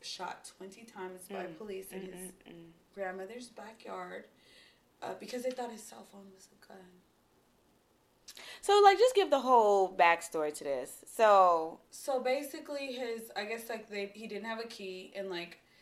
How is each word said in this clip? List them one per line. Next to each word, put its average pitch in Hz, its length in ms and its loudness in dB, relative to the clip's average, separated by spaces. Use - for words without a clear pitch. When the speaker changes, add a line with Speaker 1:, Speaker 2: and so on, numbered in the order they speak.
Speaker 1:
shot - 520 -12
twenty 196 280 -18
times 185 460 -12
by 185 180 -8
Speaker 2:
Mm. 165 100 -14
Speaker 1:
police 190 340 -12
in 190 100 -10
Speaker 2:
Mm, 185 120 -12
Speaker 1:
his 185 180 -14
Speaker 2:
mm, - 60 -18
mm. 170 120 -20
Speaker 1:
grandmother's 190 520 -8
backyard, 202 760 -14
uh, - 180 -8
because 247 240 -10
they 254 80 -4
thought 247 180 -8
his 214 140 -16
cell 220 260 -20
phone 196 240 -20
was 185 200 -20
a - 120 -20
gun. - 120 -20
Speaker 2:
So, 403 220 6
like, 392 140 10
just 494 180 6
give 370 140 4
the 277 120 4
whole 208 520 6
backstory 170 600 2
to - 80 -12
this. 139 280 -4
So 180 760 6
Speaker 1:
So 262 300 -4
basically, 277 720 -4
his, 233 420 -8
I 208 100 -4
guess, 226 240 -8
like, 214 200 -10
they, 202 240 -8
he 220 140 -14
didn't 208 180 -10
have 226 140 -8
a 226 80 -10
key, 185 480 -14
and, 196 140 -8
like, 170 300 -10